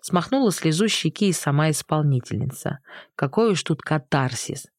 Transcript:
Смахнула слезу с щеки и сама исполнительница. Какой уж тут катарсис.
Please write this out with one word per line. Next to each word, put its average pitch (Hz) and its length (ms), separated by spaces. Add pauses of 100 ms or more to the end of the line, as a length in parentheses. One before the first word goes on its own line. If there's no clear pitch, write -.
Смахнула 226 480
слезу 165 380
с 202 40
щеки - 360
и 185 60
сама 151 380
исполнительница. 143 1080 (380)
Какой 214 340
уж 175 120
тут - 180
катарсис. - 880 (120)